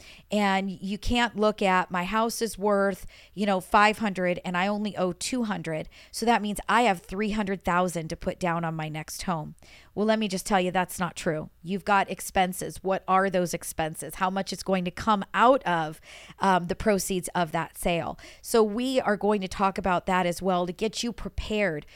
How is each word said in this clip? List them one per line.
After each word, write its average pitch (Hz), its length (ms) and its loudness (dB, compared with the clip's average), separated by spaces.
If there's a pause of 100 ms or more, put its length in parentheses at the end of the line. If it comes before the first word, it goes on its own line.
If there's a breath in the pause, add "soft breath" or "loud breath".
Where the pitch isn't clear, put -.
(320 loud breath)
and 196 400 2
you 190 260 -6
can't 240 380 0
look 208 260 2
at, 185 300 2
"My 180 140 -2
house 220 360 -2
is 226 160 -4
worth, 196 480 0 (280 loud breath)
you 202 120 -4
know, 196 140 2
five 208 380 4
hundred 185 480 -2
and 175 100 -4
I 180 100 0
only 208 300 -2
owe 180 160 0
two 247 320 -4
hundred. 165 460 -6 (200 loud breath)
So - 160 -6
that 220 160 4
means 208 280 -6
I 220 140 4
have 196 180 2
three 202 300 -4
hundred 202 340 -4
thousand 175 460 0
to 170 40 -8
put - 240 -6
down 170 240 -2
on 160 120 -4
my 156 120 -6
next 151 360 -10
home." 156 320 -4 (380 loud breath)
Well, 202 120 0
let 220 140 4
me 220 100 -2
just 190 160 -6
tell 190 160 4
you, 180 100 0
that's 180 300 0
not 165 160 -4
true. 156 320 -4 (120)
You've 175 220 -6
got 196 260 4
expenses. - 720 -2
What 190 280 -2
are 190 200 4
those 180 240 0
expenses? 160 640 -6
How 185 140 0
much 190 240 -4
is - 100 -10
going 185 220 0
to 180 60 -4
come 208 420 0
out 240 300 6
of, 160 360 -2 (400 loud breath)
um, 185 280 4
the 180 80 -2
proceeds 190 600 0
of 170 160 0
that 160 260 -4
sale? 170 400 -2 (240 loud breath)
So 226 220 4
we 247 380 0
are 202 160 2
going 208 240 0
to 185 80 -6
talk 196 280 0
about 185 280 0
that 185 200 2
as 175 160 -2
well 180 240 0
to 180 60 -4
get 214 320 -4
you 233 80 -4
prepared 202 760 -4 (100)